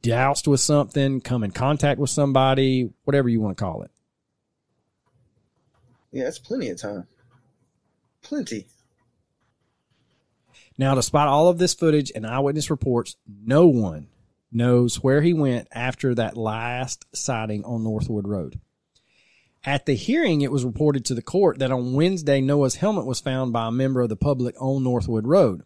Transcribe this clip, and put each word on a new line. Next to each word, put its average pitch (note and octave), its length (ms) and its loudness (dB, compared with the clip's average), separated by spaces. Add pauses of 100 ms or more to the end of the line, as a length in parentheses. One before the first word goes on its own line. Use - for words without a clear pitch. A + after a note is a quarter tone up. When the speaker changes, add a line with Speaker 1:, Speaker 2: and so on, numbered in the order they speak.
Speaker 1:
doused C3 460 0
with C3+ 100 4
something, C#3 600 0
come A#2+ 240 -2
in F#2+ 80 -4
contact C#3+ 480 0
with C#3+ 100 0
somebody, C3+ 800 2 (140)
whatever C#3 240 2
you A2+ 120 2
wanna G2+ 140 -2
call E2+ 280 -6
it. - 80 -18 (2250)
Speaker 2:
Yeah, C3 140 -6
that's - 160 -8
plenty G3+ 300 -8
of F2 60 -10
time. G#2 300 -12 (1120)
Plenty. A#2+ 460 -10 (2000)
Speaker 1:
Now, C3+ 200 2
despite C#3+ 320 2
all D3 180 4
of F3 120 4
this F3+ 140 2
footage D3+ 420 2
and A2 120 -8
eyewitness C#3 420 -2
reports, B2+ 460 -2 (320)
no D3+ 220 6
one F#2 400 0 (420)
knows A#2+ 460 2
where C3+ 260 2
he F3 100 4
went C#3 380 0
after B2 460 -4
that A2+ 200 -2
last A#2 760 -6
sighting A2 500 -6
on A2+ 200 -6
Northwood G#2+ 420 -4
Road. F#2+ 340 -6 (1040)
At C#3+ 220 -2
the C#3+ 80 2
hearing, A3 460 0
it C#3 100 0
was C3 140 -2
reported B2+ 400 0
to C3 100 -4
the A#2 80 -6
court F3 380 0
that C3 100 0
on B2+ 240 -2
Wednesday, D3+ 460 2
Noah's C3+ 340 2
helmet F#3+ 320 -2
was B2+ 140 -4
found C3 320 -4
by A2+ 160 -2
a - 20 -4
member C3 300 0
of A#2+ 80 0
the G#2+ 80 -4
public B2+ 440 -2
on C3+ 220 -2
Northwood A#2 420 0
Road. C3 420 2